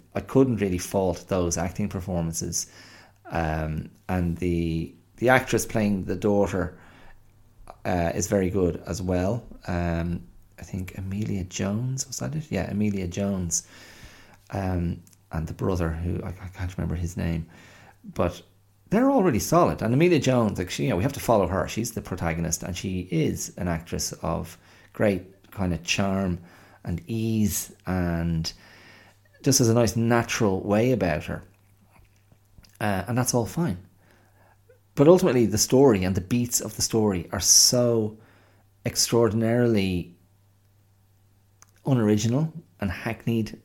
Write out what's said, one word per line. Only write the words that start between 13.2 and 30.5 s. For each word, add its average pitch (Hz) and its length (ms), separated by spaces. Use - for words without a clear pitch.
Um, 92 500
and 80 160
the 85 60
brother, 92 360
who 85 340
I, 78 60
I - 260
can't 92 220
remember 85 180
his 85 200
name. 82 300
But - 380
they're 247 200
all 269 140
really 170 160
solid. 156 420
And 110 120
Amelia 160 260
Jones, 113 380
like, 92 120
she, - 140
you 143 60
know, 117 80
we 107 60
have 139 100
to - 60
follow 104 280
her. 82 200
She's 117 240
the 101 100
protagonist, 82 640
and 95 120
she 92 360
is 139 460
an 90 100
actress 82 440
of 82 340
great - 580
kind 90 220
of 80 100
charm 95 560
and 87 240
ease, 113 640
and 85 640
just 135 160
has 117 100
a 113 40
nice 117 220
natural 117 640